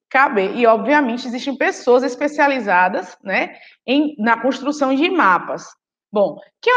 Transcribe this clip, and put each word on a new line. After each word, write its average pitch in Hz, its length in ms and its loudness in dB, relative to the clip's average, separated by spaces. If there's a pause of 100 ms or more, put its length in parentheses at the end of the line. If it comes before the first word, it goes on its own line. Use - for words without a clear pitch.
Caber. 254 480 2
E, 240 100 2
obviamente, 240 600 2
existem 247 300 -8
pessoas 269 460 0
especializadas, 247 1160 0
né, 240 340 -4 (300)
em, 294 320 0
na 226 220 0
construção 269 560 -2
de 311 140 0
mapas. 185 560 0 (440)
Bom, 196 280 -2 (240)
quem 480 160 2